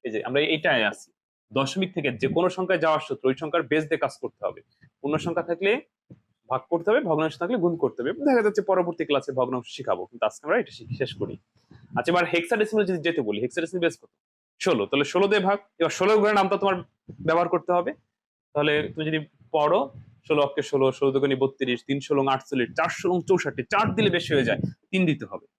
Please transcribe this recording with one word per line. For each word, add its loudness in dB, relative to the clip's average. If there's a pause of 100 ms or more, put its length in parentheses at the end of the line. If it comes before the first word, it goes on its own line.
এই -6
যে -4
আমরা 0
এইটাই 0
আছি, -4 (420)
দশমিক -2
থেকে -2
যে -4
কোনো 2
সংখ্যায় -2
যাওয়ার 2
সূত্র, -4
ওই 2
সংখ্যার -2
বেস 0
দিয়ে -2
কাজ -4
করতে -10
হবে। -6 (400)
পূর্ণ -2
সংখ্যা -4
থাকলে -2 (680)
ভাগ -2
করতে 0
হবে, 4
ভগ্নাংশ 0
থাকলে -2
গুণ 0
করতে -2
হবে। -2
দেখা 2
যাচ্ছে 0
পরবর্তী 0
ক্লাসে 0
ভগ্নাংশ -2
শিখাবো, -4
কিন্তু -4
আজকে -4
আমরা 2
এটা -6
শিখে -12
শেষ -4
করি। -8 (600)
আচ্ছা, 0
এবার 4
হেক্সাডেসিমাল 0
যদি -2
যেতে 0
বলি, -2
হেক্সাডেসিমাল -4
বেস 0
কত? -20 (520)
ষোলো, 2
তাহলে 0
ষোলো 2
দিয়ে 4
ভাগ। 0 (200)
এবার 2
ষোলো 2
ঘরের 4
নামটা 2
তোমার 0 (460)
ব্যবহার 2
করতে 0
হবে, 2 (600)
তাহলে 0
তুমি -6
যদি -2 (260)
পড়ো, 2 (340)
ষোলো 2
অক্ষে 0
ষোলো, 2
ষোলো 0
দুগুণে 2
বত্রিশ, -2
তিন -2
ষোলো 0
আটচল্লিশ, 0
চার -2
ষোলো -2
চৌষট্টি, 0
চার 0
দিলে 2
বেশি 0
হয়ে 4
যায়, 2 (340)
তিন 2
দিতে 0
হবে। -14 (140)